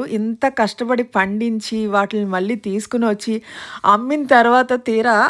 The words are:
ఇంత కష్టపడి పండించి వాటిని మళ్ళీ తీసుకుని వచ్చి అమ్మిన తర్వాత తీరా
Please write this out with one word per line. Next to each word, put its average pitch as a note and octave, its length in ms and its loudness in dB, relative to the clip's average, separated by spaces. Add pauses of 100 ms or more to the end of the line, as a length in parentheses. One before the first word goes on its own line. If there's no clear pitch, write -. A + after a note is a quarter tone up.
(180)
ఇంత A3+ 280 -2 (160)
కష్టపడి A#3 420 0 (140)
పండించి A3 640 -2 (160)
వాటిని G3+ 400 0
మళ్ళీ G3 200 -2 (140)
తీసుకుని A3 420 -2
వచ్చి G#3+ 240 -2 (580)
అమ్మిన C4+ 300 0 (120)
తర్వాత B3 380 4 (140)
తీరా A3+ 300 2 (120)